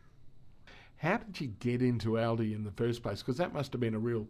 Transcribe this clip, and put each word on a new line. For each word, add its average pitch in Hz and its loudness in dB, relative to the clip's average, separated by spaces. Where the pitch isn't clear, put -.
How 175 2
did 220 -8
you 143 -2
get 120 0
into 117 4
Aldi 113 2
in 107 -4
the 104 -4
first 120 0
place? 104 -4
'Cause 127 0
that 175 0
must 143 -4
have 123 -4
been 117 2
a 110 -2
real 113 0